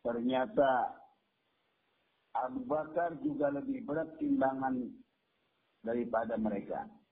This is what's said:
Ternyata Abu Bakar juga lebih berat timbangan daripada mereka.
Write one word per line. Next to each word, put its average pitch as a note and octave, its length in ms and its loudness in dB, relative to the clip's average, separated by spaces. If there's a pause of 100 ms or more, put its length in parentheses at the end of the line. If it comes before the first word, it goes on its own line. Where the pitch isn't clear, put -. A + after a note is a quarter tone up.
Ternyata B2+ 960 2 (1400)
Abu B2+ 300 -2
Bakar D#3 580 -2
juga C#3+ 320 0
lebih C3+ 320 -4
berat D#3 320 -2
timbangan C3 720 2 (960)
daripada A#2 560 0
mereka. G2 400 -2 (300)